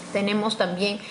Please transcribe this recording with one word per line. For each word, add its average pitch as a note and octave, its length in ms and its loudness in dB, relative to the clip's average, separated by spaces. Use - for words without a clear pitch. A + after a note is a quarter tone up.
tenemos G#3 460 2
también G3+ 420 0